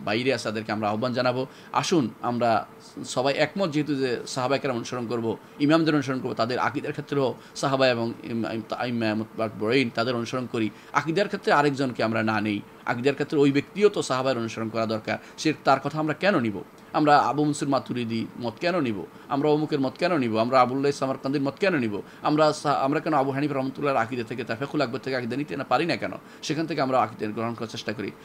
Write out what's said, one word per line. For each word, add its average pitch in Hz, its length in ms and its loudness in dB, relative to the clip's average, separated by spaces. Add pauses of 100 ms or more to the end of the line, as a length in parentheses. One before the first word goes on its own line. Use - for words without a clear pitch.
বাইরে 123 300 2
আছে 113 100 -4
তাদেরকে 110 280 -4
আমরা 107 180 0
আহ্বান 117 220 -2
জানাবো, 127 340 0 (260)
আসুন 139 380 2 (120)
আমরা 117 440 2 (380)
সবাই 131 300 0
একমত 175 360 0
যেহেতু 147 240 -2
যে 131 320 0
সাহাবায়ে 131 340 0
কেরাম 131 160 -2
অনুসরণ 117 300 -6
করবো, 113 300 -2 (240)
ইমামদের 156 340 4
অনুসরণ 135 260 -2
করবো, 117 140 -4
তাদের 120 240 0
আকীদার 120 340 -2
ক্ষেত্রেও 139 420 -2 (200)
সাহাবা 135 340 2
এবং 117 240 0 (120)
ইম-, 113 240 -4
ইম-, 110 260 -6
আইম্মা 117 400 0
মুতবারবরিন 110 800 0
তাদের 117 200 0
অনুসরণ 120 320 -4
করি, 110 240 -2 (220)
আকীদার 160 340 0
ক্ষেত্রে 196 260 -2
আরেকজনকে 139 520 2
আমরা 110 180 0
না 110 180 0
নেই, 104 200 0 (260)
আকীদার 123 280 2
ক্ষেত্রে 147 240 0
ওই 143 140 6
ব্যক্তিও 160 360 2
তো 202 140 0
সাহাবার 131 360 0
অনুসরণ 113 300 -4
করা 113 180 -2
দরকার, 107 320 -4 (200)
সে, 156 140 0 (120)
তার 135 160 6
কথা 147 180 -4
আমরা 156 160 -2
কেন 185 260 2
নিব? 107 220 -2 (300)
আমরা 147 260 6
আবু 131 260 2
মনসুর 147 240 0
মাতুরিদি 123 580 -2 (140)
মত 120 200 -4
কেন 175 200 0
নিব? 107 240 -2 (240)
আমরা 143 200 0
অমুকের 151 320 2
মত 131 180 0
কেন 175 200 2
নিব? 117 180 0
আমরা 123 240 4
আবুল্লাহ 139 320 4
সামারকান্দির 135 500 -2
মত 135 180 -2
কেন 180 180 2
নিব? 104 240 -2 (200)
আমরা 151 300 4
সা-, 147 220 0
আমরা 139 260 2
কেন 156 140 -2
আবু 139 160 2
হানিফা 139 240 -2
রহমতুল্লাহর 135 440 -2
আকীদা 117 240 -2
থেকে, 120 220 -8
তার 113 120 -4
ফেকুল 139 240 -4
আকবর 120 180 -2
থেকে 131 180 -4
আকীদা 123 200 -4
নিতে 147 200 -6
না 135 80 -6
পারি 143 220 2
না 143 100 0
কেন? 95 160 -6 (300)
সেখান 139 240 -2
থেকে 139 140 -4
আমরা 131 220 2
আকীদা 107 280 -4
গ্রহণ 117 240 -4
করার 113 140 -8
চেষ্টা 110 240 -8
করি। 107 180 -6 (140)